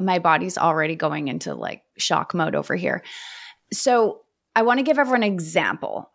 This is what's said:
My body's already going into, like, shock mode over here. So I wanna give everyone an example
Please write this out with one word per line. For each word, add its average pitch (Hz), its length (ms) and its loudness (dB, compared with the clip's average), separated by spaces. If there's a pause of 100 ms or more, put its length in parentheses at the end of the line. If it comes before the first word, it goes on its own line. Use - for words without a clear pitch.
My 185 180 2
body's 170 380 2
already 160 380 2
going 151 320 -2
into, - 260 -6
like, - 300 -10 (140)
shock - 360 -2
mode 160 220 0
over 147 200 -2
here. - 280 -2 (680)
So 240 500 2 (340)
I 226 80 4
wanna 247 200 2
give 285 140 2
everyone 254 260 2
an 208 100 2
example 160 800 -2